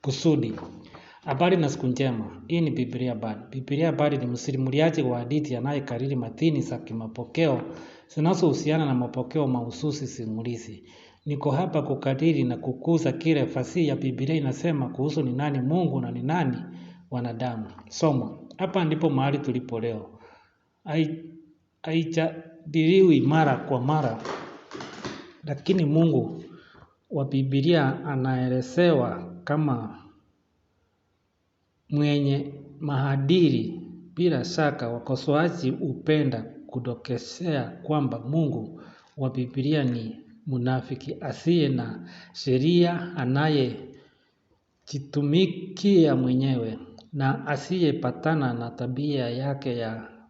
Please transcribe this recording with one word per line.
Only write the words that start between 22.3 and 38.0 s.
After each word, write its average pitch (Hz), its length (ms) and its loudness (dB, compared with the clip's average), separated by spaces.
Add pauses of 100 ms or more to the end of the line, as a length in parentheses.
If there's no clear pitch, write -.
mara 147 360 4
kwa 127 240 -2
mara, 127 420 0 (1200)
lakini 160 400 0
Mungu 143 600 2 (680)
wa 143 140 -2
Biblia 139 800 2
anaelezewa 131 1300 2 (100)
kama 135 580 -2 (1900)
mwenye 143 640 2 (260)
maadili. 139 1000 2 (320)
Bila 156 300 2
shaka, 143 440 0
wakosoaji 139 840 0
hupenda 135 720 0 (240)
kudokezea 127 960 -4
kwamba 139 560 -2